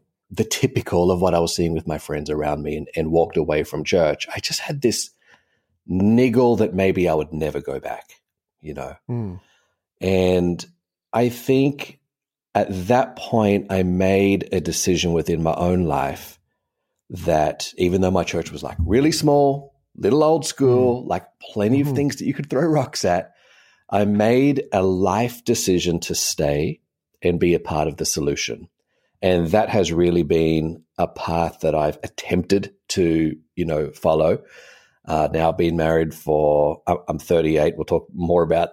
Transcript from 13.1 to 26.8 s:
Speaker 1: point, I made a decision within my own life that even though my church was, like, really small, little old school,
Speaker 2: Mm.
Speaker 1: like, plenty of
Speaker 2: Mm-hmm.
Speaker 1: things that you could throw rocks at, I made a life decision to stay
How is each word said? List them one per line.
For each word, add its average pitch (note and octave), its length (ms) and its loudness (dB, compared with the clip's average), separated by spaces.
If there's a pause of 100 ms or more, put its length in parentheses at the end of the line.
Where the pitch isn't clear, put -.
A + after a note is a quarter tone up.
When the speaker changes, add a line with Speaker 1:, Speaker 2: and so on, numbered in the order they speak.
Speaker 1:
point, G#2 520 2
I F#2+ 140 0
made F#2+ 680 2
a F2+ 120 0
decision E2+ 500 0
within E2 300 0
my D#2+ 100 2
own F2+ 320 0
life C#2 540 -4 (720)
that D#2+ 640 -2
even F#2 240 2
though F#2 100 2
my F2+ 140 2
church E2 260 -6
was, D2 120 -14
like, - 180 -10
really A#2+ 320 2
small, C#3+ 640 2 (200)
little D3+ 300 2
old D#3 220 2
school, B2 580 2
Speaker 2:
Mm. - 40 -8
Speaker 1:
like, F2+ 180 -4 (120)
plenty A2 440 0
of C#3+ 60 -2
Speaker 2:
Mm-hmm. C3+ 80 -4
Speaker 1:
things C#3+ 200 0
that - 80 -8
you C#3+ 80 -2
could C#3+ 160 -10
throw C3+ 140 -2
rocks D3+ 420 -2
at, F2+ 300 -2 (560)
I G2+ 160 0
made A#2 640 2
a G2 100 2
life F#2+ 600 0
decision F2 560 0
to - 140 -8
stay D2+ 640 -2 (400)